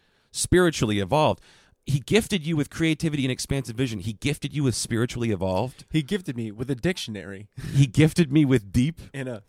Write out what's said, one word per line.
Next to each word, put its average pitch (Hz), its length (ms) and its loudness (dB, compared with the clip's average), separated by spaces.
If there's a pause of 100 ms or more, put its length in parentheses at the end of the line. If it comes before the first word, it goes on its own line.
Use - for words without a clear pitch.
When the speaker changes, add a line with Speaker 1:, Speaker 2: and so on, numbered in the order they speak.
(320)
Speaker 1:
Spiritually 147 680 2
evolved." 110 400 2 (440)
He 143 160 0
gifted 190 460 0
you 165 100 -2
with 143 140 -2
creativity 156 540 0
and 131 80 0
expansive 123 440 -4
vision. 117 240 -2
He 107 140 -4
gifted 143 400 -4
you 147 100 -2
with 123 120 2
spiritually 117 560 -2
evolved. 95 580 -2
Speaker 2:
He 156 120 0
gifted 180 340 -6
me 113 160 -6
with 120 180 -6
a 135 60 -2
dictionary. 104 720 -6 (260)
Speaker 1:
He 139 120 6
gifted 151 460 4
me 151 120 6
with 120 280 2
deep. 135 280 0 (120)
Speaker 2:
And 135 160 -10
a 110 200 -12